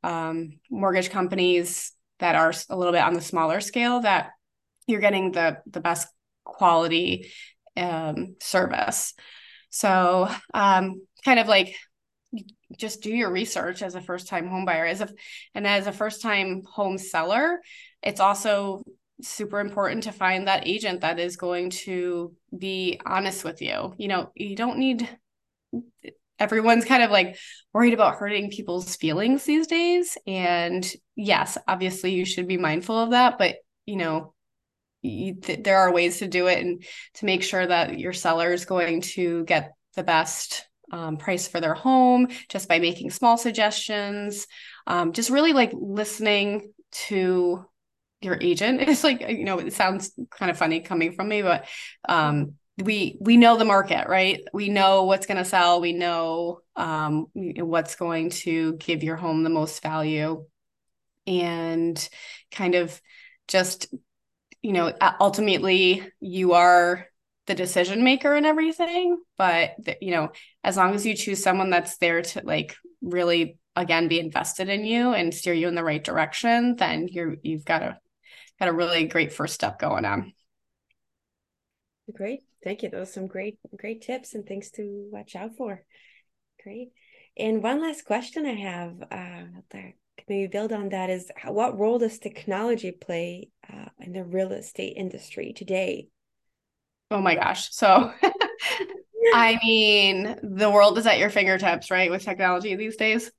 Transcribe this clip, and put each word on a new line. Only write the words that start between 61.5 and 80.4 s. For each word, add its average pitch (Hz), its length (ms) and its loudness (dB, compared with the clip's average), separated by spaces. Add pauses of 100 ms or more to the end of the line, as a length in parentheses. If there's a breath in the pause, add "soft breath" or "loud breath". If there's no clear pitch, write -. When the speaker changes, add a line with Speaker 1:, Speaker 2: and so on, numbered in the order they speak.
Speaker 1:
kind 180 220 0
of 175 260 -2 (480 loud breath)
just 185 400 0 (760)
you 208 60 -2
know, 175 160 2
u-, 165 60 -6 (260)
ultimately 190 800 4 (160)
you 180 360 0
are 175 520 6 (400)
the 240 80 0
decision 185 480 0
maker 269 320 4
and 294 100 2
everything, 339 720 0 (220)
but 170 400 2
the, - 220 -8
you 190 100 -6
know, 160 220 -2 (320 loud breath)
as 190 120 0
long 190 160 4
as 202 140 -2
you 220 80 -2
choose 196 260 -6
someone 190 300 2
that's 175 280 0
there 170 220 2
to, 175 240 -8
like, 156 300 -4 (260)
really, 175 600 0 (160)
again, 170 320 2
be 165 100 2
invested 170 500 -4
in 202 160 -2
you 240 280 2
and 175 200 -2
steer 175 220 -4
you 165 140 0
in 170 80 -4
the 165 80 -4
right 151 180 -2
direction, 233 720 0
then 165 320 -2
you're, 175 380 -6
you've 156 200 -6
got 160 180 0
a, - 180 -8 (580 loud breath)
got 185 100 0
a 170 40 0
really 170 340 0
great 156 260 -2
first - 220 -6
step - 240 -4
going - 260 -2
on. 98 280 -4 (1800)